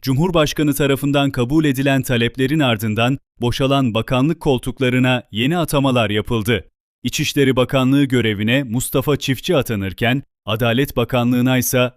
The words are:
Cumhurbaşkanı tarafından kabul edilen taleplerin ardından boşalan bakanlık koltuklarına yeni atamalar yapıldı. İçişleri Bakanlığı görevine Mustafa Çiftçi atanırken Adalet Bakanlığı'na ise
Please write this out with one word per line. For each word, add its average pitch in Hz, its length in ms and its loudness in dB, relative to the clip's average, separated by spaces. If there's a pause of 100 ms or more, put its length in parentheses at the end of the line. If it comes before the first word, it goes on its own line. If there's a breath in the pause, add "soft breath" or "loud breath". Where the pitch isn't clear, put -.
Cumhurbaşkanı 151 720 0
tarafından 139 560 0
kabul 135 340 0
edilen 135 380 0
taleplerin 127 580 0
ardından 113 580 0 (220)
boşalan 131 540 0
bakanlık 131 460 0
koltuklarına 127 840 0 (100)
yeni 131 260 0
atamalar 135 520 0
yapıldı. 107 580 -2 (340)
İçişleri 131 540 0
Bakanlığı 131 480 2
görevine 117 580 0
Mustafa 127 540 -2
Çiftçi - 400 -2
atanırken 117 640 -2 (240)
Adalet 117 500 -2
Bakanlığı'na 123 640 0
ise 123 380 0